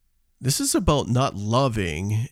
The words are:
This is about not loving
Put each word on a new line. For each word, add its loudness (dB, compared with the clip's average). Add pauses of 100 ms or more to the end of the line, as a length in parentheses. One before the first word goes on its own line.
(400)
This -2
is 0
about 2
not 2
loving -2